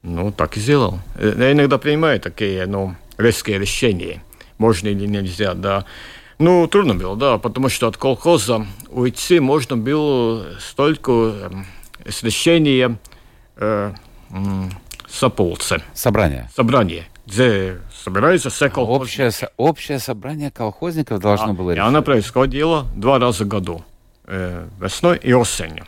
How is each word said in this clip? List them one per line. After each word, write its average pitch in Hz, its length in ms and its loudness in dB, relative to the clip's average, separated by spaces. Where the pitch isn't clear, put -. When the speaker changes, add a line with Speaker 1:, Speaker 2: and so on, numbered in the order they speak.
Speaker 1:
Ну, 87 300 -4
так - 240 -4
и 107 40 -6
сделал. 110 380 2
Э, 104 220 0
я 131 140 4
иногда 143 260 4
принимаю 147 420 0
такие, 92 460 -4
ну, 98 300 -4
резкие 107 400 2
решения. 90 640 -2
Можно 110 300 2
или 101 180 -2
нельзя, 98 480 -2
да. 98 300 -2
Ну, 170 280 6
трудно 156 280 4
было, 92 220 -4
да, 120 220 2
потому 127 300 -2
что - 180 -2
от 113 100 -2
колхоза 117 720 2
уйти 127 500 2
можно 135 380 2
было 120 680 0
столько, 143 540 -2
эм, 98 540 0
с - 160 -10
решения, 131 720 4
э, 104 360 -2
м, 95 380 -4
сополцы. 90 720 -2
Speaker 2:
Собрание. 82 600 0
Speaker 1:
Собрание, 110 480 2
где 98 520 0
собираются 127 460 0
все - 160 0
Speaker 2:
А, 127 40 2
Speaker 1:
колхозы. 131 320 0
Speaker 2:
общее 123 280 -2
со-, - 260 -8
общее 147 440 0
собрание 135 500 -8
колхозников 123 680 -4
должно 104 300 2
Speaker 1:
А, - 20 0
Speaker 2:
было 90 180 -4
Speaker 1:
и 85 60 2
Speaker 2:
решить. 98 100 2
Speaker 1:
она 143 160 4
происходила 135 840 0
два 123 240 4
раза 117 240 2
в 101 40 -4
году, 90 360 -6
э, 90 400 -8
весной 127 420 0
и 123 100 2
осенью. 87 560 0